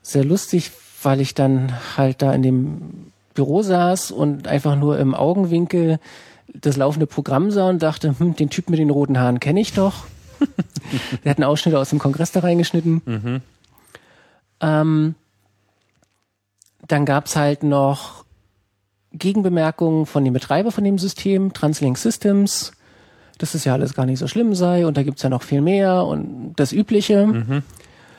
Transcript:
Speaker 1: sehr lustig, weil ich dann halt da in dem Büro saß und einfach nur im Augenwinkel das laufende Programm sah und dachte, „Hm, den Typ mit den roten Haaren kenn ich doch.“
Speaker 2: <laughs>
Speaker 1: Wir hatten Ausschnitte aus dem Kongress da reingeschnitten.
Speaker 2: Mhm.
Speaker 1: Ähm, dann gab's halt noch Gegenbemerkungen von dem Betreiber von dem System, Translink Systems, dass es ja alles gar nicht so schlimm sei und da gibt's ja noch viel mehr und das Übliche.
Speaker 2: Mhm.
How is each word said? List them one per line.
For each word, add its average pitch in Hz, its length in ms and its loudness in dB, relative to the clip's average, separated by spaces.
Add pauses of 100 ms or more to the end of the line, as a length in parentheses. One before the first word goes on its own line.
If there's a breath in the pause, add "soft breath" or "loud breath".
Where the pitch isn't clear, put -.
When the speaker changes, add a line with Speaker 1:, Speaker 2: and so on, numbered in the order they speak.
Speaker 1:
sehr 139 220 0
lustig, 175 480 -2 (300)
weil 135 180 2
ich 135 140 -4
dann 135 380 2 (240)
halt 135 260 0
da 135 100 2
in 131 100 2
dem 131 380 0 (540)
Büro 143 280 0
saß 180 480 0
und 143 380 -2
einfach 143 280 0
nur 147 220 0
im 135 160 2
Augenwinkel 170 840 0 (540 loud breath)
das 143 240 -2
laufende 147 300 0
Programm 147 440 -2
sah 190 180 2
und 180 140 0
dachte, 156 360 0
„Hm, 170 160 0
den 147 160 -2
Typ - 200 -4
mit 160 80 2
den 151 120 2
roten 139 280 2
Haaren 123 220 0
kenn 147 160 0
ich 214 180 0
doch.“ 196 300 0 (360)
Speaker 2:
<laughs> - 840 -6
Speaker 1:
Wir 147 80 0
hatten 143 140 0
Ausschnitte 147 340 2
aus 135 120 -2
dem 151 80 2
Kongress 147 340 -2
da 185 80 0
reingeschnitten. 170 640 0
Speaker 2:
Mhm. 120 360 -6 (1200 soft breath)
Speaker 1:
Ähm, 156 540 2 (1700)
dann 147 160 2
gab's 143 320 -2
halt 147 260 0
noch 139 640 0 (880)
Gegenbemerkungen 165 960 0
von 139 180 0
dem 127 100 0
Betreiber 180 360 0
von 202 140 -2
dem 196 140 2
System, 196 540 -2
Translink 147 460 -2
Systems, 202 760 0 (640 soft breath)
dass - 160 -6
es 151 100 -4
ja 135 80 2
alles 139 220 -2
gar 127 120 0
nicht 131 120 0
so 135 100 -4
schlimm 220 260 0
sei 175 320 2
und 147 100 0
da 139 60 2
gibt's 139 200 -4
ja 131 80 0
noch - 120 -2
viel 143 180 0
mehr 185 440 2
und - 520 -6
das 143 160 0
Übliche. 208 540 2
Speaker 2:
Mhm. 139 360 0 (560 loud breath)